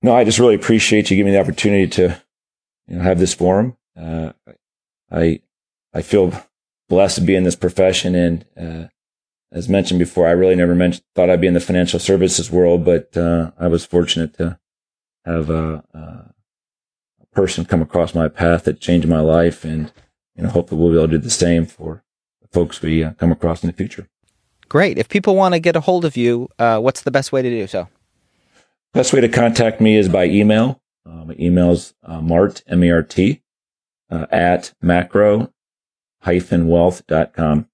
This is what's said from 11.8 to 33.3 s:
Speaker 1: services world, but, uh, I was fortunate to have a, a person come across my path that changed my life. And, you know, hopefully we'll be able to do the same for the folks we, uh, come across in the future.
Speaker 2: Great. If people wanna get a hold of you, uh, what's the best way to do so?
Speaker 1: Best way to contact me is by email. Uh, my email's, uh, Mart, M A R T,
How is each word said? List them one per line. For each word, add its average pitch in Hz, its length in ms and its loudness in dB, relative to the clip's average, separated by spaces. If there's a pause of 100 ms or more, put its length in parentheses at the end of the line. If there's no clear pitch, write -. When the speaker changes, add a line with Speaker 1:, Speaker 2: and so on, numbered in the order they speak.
Speaker 1:
services 90 540 0
world, 87 320 2
but, 85 320 2
uh, 85 420 -2
I 87 80 -4
was 85 200 0
fortunate 87 480 -2
to 87 260 -8 (640)
have 82 260 -4
a, 80 320 -4 (120)
a - 400 -20 (1000)
person 92 320 -2
come 85 180 -2
across 82 320 -2
my 82 140 0
path 85 360 -2
that - 160 -2
changed 85 280 0
my 80 120 2
life. 80 440 0
And, 78 260 -8 (460)
you 87 80 -10
know, 90 60 -2
hopefully 85 300 -2
we'll 85 120 4
be 82 60 4
able 80 100 2
to 80 100 0
do 73 60 -6
the 117 60 -8
same 85 360 0
for - 380 -16 (380)
the - 60 -20
folks 85 340 -4
we, 80 200 -2
uh, 78 120 -6
come 87 180 0
across 82 320 -4
in 87 40 -2
the 82 80 -8
future. - 320 -10 (600)
Speaker 2:
Great. 156 300 0
If 110 100 -4
people 202 260 0
wanna 185 240 2
get 165 160 0
a 165 60 0
hold 175 240 0
of 151 120 -4
you, 120 320 0 (120)
uh, 113 180 2
what's 123 220 -2
the 135 100 -6
best 135 220 -4
way 131 100 0
to 127 80 -2
do 110 160 -4
so? 92 220 -8 (1040)
Speaker 1:
Best - 200 0
way 139 80 4
to 117 80 2
contact 117 500 0
me 107 200 4
is 98 100 2
by 90 160 2
email. 107 560 2 (240)
Uh, 82 220 -18
my 78 120 -16
email's, 87 540 0 (100)
uh, 82 200 -14
Mart, 87 440 0
M 90 160 0
A 87 80 4
R 82 120 2
T, 95 400 -2 (680)